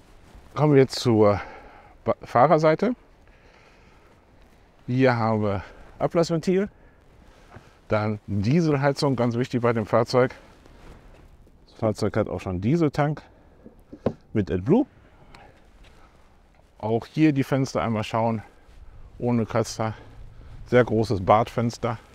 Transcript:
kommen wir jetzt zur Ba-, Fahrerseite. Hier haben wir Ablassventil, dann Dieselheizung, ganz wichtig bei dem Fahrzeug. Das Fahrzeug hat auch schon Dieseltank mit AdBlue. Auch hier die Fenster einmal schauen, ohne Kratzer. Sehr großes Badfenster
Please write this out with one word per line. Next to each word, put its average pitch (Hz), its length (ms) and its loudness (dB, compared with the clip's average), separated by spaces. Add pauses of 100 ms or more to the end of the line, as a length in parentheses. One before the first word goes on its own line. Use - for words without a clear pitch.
(540)
kommen 147 220 2
wir 135 80 8
jetzt - 160 -4
zur 107 420 4 (640)
Ba-, 110 160 -2
Fahrerseite. 156 720 2 (1900)
Hier 123 320 2
haben 110 240 0
wir 101 220 -2 (340)
Ablassventil, 170 720 -2 (1200)
dann 107 400 -2
Dieselheizung, 139 880 0
ganz 120 200 -2
wichtig 120 260 -4
bei 120 120 2
dem 113 140 -2
Fahrzeug. 120 480 2 (1300)
Das - 140 -20
Fahrzeug 107 380 -2
hat 107 120 -2
auch 90 100 -8
schon 92 220 -6
Dieseltank 151 640 -2 (1080)
mit 101 200 -2
AdBlue. 123 340 2 (1900)
Auch 113 260 -2
hier 156 260 2
die 135 140 0
Fenster 131 360 -2
einmal 107 220 -2
schauen, 113 380 -2 (760)
ohne 120 280 0
Kratzer. 110 480 -4 (720)
Sehr 123 180 4
großes 110 400 0
Badfenster 117 760 0 (180)